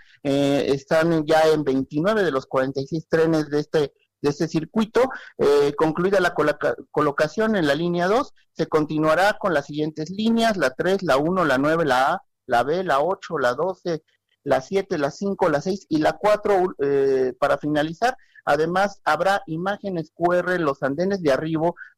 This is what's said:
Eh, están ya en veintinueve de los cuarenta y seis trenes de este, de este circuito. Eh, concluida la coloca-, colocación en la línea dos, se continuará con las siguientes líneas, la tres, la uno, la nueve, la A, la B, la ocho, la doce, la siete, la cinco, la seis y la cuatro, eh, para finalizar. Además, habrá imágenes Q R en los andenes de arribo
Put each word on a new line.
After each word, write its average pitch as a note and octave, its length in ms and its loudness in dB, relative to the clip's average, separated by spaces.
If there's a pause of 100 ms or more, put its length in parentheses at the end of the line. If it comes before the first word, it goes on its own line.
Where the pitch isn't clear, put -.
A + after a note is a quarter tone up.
(240)
Eh, C#3 460 0
están D#3+ 560 0
ya D#3+ 160 4 (120)
en D3+ 120 0
veintinueve D3 580 0
de D#3 80 0
los C3 140 -2
cuarenta C3+ 340 -2
y C3+ 80 -6
seis D#3+ 220 -6
trenes D#3+ 400 2
de D3 100 0
este, D3+ 340 -2 (280)
de C#3+ 80 0
este D#3+ 180 -2
circuito. A3 600 0 (280)
Eh, C#3+ 380 4
concluida F3 460 0
la F3 120 0
coloca-, D3 420 0 (140)
colocación D#3 680 0
en D#3 100 0
la C#3+ 80 2
línea F3 320 -2
dos, A#3+ 260 0 (200)
se E3 140 -4
continuará D#3 680 2
con F#3 160 -2
las C#3+ 120 0
siguientes D3+ 440 -6
líneas, A3+ 460 0
la D#3+ 140 0
tres, F#3+ 340 -2
la C#3 140 2
uno, F3 260 0
la C3+ 140 2
nueve, D#3 260 2
la C3+ 300 2
A, F#3 80 -6 (240)
la A#2+ 180 2
B, F3 220 -2
la C#3+ 160 0
ocho, E3+ 360 -4
la B2 180 0
doce, E3+ 480 -4 (420)
la C3+ 140 2
siete, F#3+ 380 -4
la C#3+ 120 0
cinco, F#3+ 380 -2
la C#3+ 140 0
seis F#3 260 -6
y D#3 120 0
la D3+ 180 0
cuatro, G3+ 640 0
eh, C3+ 600 0
para C#3 180 2
finalizar. D#3 600 -2 (260)
Además, F3 640 0
habrá F3 400 0
imágenes F3 680 -6
Q F3 200 0
R F3+ 220 0
en E3+ 100 -2
los C#3 180 -2
andenes F3+ 380 -2
de D3 100 2
arribo D#3+ 440 -2 (220)